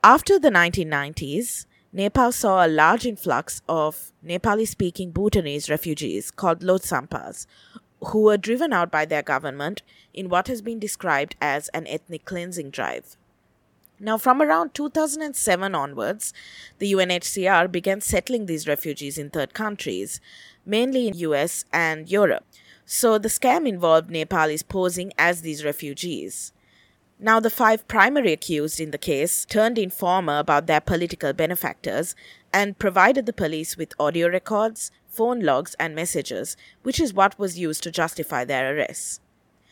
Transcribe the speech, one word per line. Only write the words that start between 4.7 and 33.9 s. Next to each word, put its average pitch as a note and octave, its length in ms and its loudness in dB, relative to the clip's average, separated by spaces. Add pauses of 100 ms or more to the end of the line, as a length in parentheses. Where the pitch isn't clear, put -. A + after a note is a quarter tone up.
Bhutanese E3 580 0
refugees D3 640 -4
called E3+ 300 0
Lotsampas, F3+ 840 -2 (600)
who G#3+ 160 0
were G#3+ 140 6
driven B3 360 -2
out F3 180 0
by D3+ 140 0
their D#3 180 -2
government C#3+ 600 -4 (300)
in F#3 160 -10
what F3+ 200 2
has A#3+ 120 -6
been A3+ 180 -8
described D#3+ 600 -2
as D3 280 -2
an D#3+ 180 -8
ethnic D#3 380 -10
cleansing F3 460 -10
drive. B1+ 460 -8 (840)
Now, A3 180 -2
from C4 240 4
around D#4 320 2
two D4 160 -4
thousand D#4 320 -2
and D4 140 -8
seven F#3+ 380 0
onwards, C#3 580 -4 (460)
the G3+ 100 -2
U F#3+ 120 4
N F3+ 120 2
H F3 120 -2
C F#3 220 -2
R F#3 220 6
began F#3+ 320 -2
settling G#3+ 460 -2
these D#3+ 220 -4
refugees D3 500 -6
in C#3+ 120 -10
third C#3+ 240 -4
countries, D#3+ 680 -6 (460)
mainly B3 420 0
in F#3+ 60 -4
U E3 200 -2
S D3+ 380 -2
and D#3+ 360 0
Europe. F#3+ 360 2 (460)
So A3 280 2
the G#3+ 100 -2
scam C4+ 400 2
involved E3 400 4
Nepalis D#3+ 580 0
posing F3+ 520 -2
as E3+ 240 2
these D3+ 220 -8
refugees. D3 880 -8 (680)
Now, A3 200 4
the A3 100 2
five A3 380 4
primary A3+ 440 4
accused D#3 480 -2
in D#3 120 -8
the D3 40 -4
case D3+ 480 0
turned A3+ 320 0
informer F#3 640 0
about D3 300 2
their D3+ 120 4
political E3 520 -2
benefactors D#3+ 840 -4 (360)
and G3+ 280 0
provided G#3 480 4
the A#3 60 -2
police D#3+ 440 -4
with D#3+ 220 -8